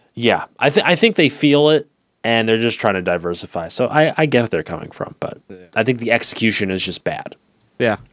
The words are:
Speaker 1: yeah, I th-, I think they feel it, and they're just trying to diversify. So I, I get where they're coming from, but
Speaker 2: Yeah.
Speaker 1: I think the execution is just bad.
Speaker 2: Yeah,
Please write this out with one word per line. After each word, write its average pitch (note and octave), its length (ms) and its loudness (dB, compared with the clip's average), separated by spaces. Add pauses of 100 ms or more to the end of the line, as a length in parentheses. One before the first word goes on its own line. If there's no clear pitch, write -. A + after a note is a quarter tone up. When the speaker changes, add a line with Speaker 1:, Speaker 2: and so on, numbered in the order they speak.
(140)
Speaker 1:
yeah, A#2 320 2 (140)
I C#3 100 4
th-, - 160 2
I F3 100 2
think A3 200 2
they D#3+ 140 4
feel D3 400 4
it, D3+ 180 2 (360)
and A2+ 240 2
they're A2+ 120 2
just A#2 200 -2
trying G#2 140 2
to F#2+ 80 -2
diversify. F2 680 -4
So - 180 -2
I, D3+ 280 2
I D#3 120 0
get C3 140 2
where A#2 80 0
they're E2 120 -4
coming D#2+ 300 -10
from, - 280 -12
but - 200 -10 (100)
Speaker 2:
Yeah. F#2+ 80 -20 (180)
Speaker 1:
I A2+ 80 0
think B2 140 0
the A#2 140 -4
execution A2 580 -2
is F#2 160 -2
just - 180 -8
bad. - 320 -8 (440)
Speaker 2:
Yeah, A#2 160 2 (180)